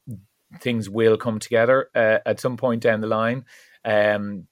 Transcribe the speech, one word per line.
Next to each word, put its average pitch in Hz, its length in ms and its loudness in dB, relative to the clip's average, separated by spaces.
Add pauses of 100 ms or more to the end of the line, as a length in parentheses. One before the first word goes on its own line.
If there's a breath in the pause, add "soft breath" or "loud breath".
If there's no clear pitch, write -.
(600)
things 113 300 -4
will 110 260 4
come 107 240 -4
together, 120 560 2
uh, 110 300 4
at 110 160 -2
some 127 160 -4
point 117 260 -2
down 113 160 2
the 107 80 -6
line. 113 380 -2 (400 loud breath)
Um, 104 680 0